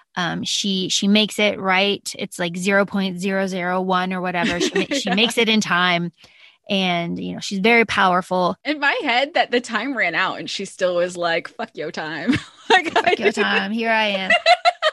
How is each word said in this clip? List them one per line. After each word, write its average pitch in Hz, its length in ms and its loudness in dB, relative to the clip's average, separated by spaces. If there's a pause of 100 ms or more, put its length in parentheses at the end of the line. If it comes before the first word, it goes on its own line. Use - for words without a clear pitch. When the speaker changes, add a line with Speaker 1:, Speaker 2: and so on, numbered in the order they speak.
(160)
Speaker 1:
Um, 175 280 -4
she, 185 460 -2
she - 180 0
makes 214 320 2
it, 208 200 0
right. 190 480 0 (100)
It's, - 200 -10
like, 175 200 -4
zero 196 280 2
point 185 340 -4
zero 190 280 -2
zero 185 340 -2
one 185 320 0
or 185 80 -4
whatever. 175 380 0
She - 160 -2
ma-, 196 100 0
Speaker 2:
<laughs> - 100 -8
Speaker 1:
she 214 140 -2
Speaker 2:
Yeah. 180 60 0
Speaker 1:
makes 226 240 2
it 220 100 2
in 220 120 2
time. 175 500 2 (580)
And, 180 480 -2
you 180 160 -8
know, 170 60 -12
she's 196 200 -6
very 226 260 4
powerful. 185 720 2 (100)
Speaker 2:
In 294 140 -4
my 294 240 0
head, 277 300 0
that 240 160 2
the 233 120 0
time 226 360 -4
ran 180 160 0
out 170 240 -2
and 139 120 -10
she 196 160 -6
still 180 300 -2
was 175 220 0
like, 170 300 -2
"Fuck - 280 -12
yo 156 160 -8
time." 165 420 -2 (180)
<laughs> - 180 -8
Like, 339 220 2
Speaker 1:
"Fuck 330 160 0
Speaker 2:
I 359 40 4
Speaker 1:
yo - 40 2
Speaker 2:
didn't 220 200 0
Speaker 1:
time. 202 360 0
Here 226 180 -2
I 220 180 2
am." 190 280 -2
Speaker 2:
<laughs> 659 60 0 (520)